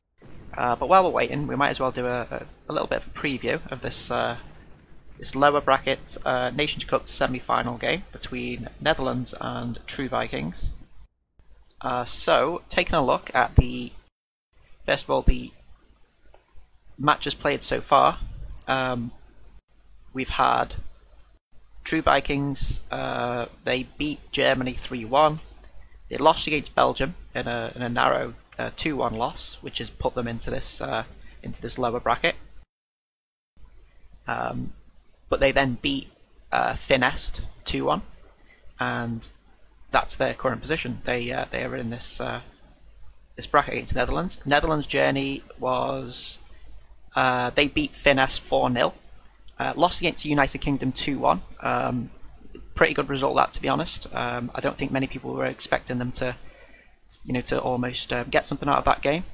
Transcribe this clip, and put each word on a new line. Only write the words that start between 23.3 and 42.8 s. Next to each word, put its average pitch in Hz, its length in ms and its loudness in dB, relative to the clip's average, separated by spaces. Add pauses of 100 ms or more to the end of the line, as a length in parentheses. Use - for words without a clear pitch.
they 127 240 0 (100)
beat 147 220 -4 (120)
Germany 131 420 4
three 120 300 -6
one. 151 360 6 (720)
They 120 60 -4
lost 156 280 6
against 147 300 -2
Belgium 135 400 4 (180)
in 123 140 -2
a, 120 280 -4
in 123 60 -8
a 120 80 -2
narrow, 127 460 2 (240)
uh, 120 160 -4
two 151 220 -2
one 117 180 0
loss, 123 460 -4
which - 180 -8
has 117 100 -6
put - 240 -4
them 117 140 -2
into 117 240 -4
this, - 280 -4
uh, 117 260 -2 (360)
into - 180 -10
this 117 200 -6
lower 120 200 0
bracket. 120 360 2 (1900)
Um, 123 460 -4 (560)
but - 120 2
they 139 100 8
then 127 300 4
beat, 139 280 -2 (440)
uh, 120 200 2
Finest - 680 2 (240)
two 135 180 -2
one, 151 180 2 (800)
and 120 480 -2 (640)
that's - 240 4
their 127 180 0
current 123 280 -2
position. 131 420 -4
They, 123 300 0
uh, 131 180 -2
they 123 140 -4
are 127 100 -6
in 120 140 -6
this, 117 320 -6
uh, 120 180 -4 (960)